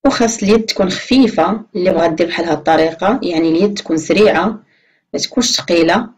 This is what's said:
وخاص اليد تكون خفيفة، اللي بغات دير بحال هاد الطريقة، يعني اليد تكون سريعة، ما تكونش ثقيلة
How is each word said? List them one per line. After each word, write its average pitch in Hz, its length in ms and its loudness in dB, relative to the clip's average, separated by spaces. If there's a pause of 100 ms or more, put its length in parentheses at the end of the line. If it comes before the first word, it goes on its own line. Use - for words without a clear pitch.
وخاص 233 380 0
اليد 220 220 2
تكون 190 240 -2
خفيفة، 220 760 0 (100)
اللي 180 180 0
بغات 165 200 0
دير 170 140 0
بحال 170 180 -4
هاد 156 120 -2
الطريقة، 160 680 0
يعني 165 260 0
اليد 196 280 0
تكون 160 200 -4
سريعة، 175 480 2 (680)
ما 143 60 -4
تكونش - 320 -2
ثقيلة 170 680 0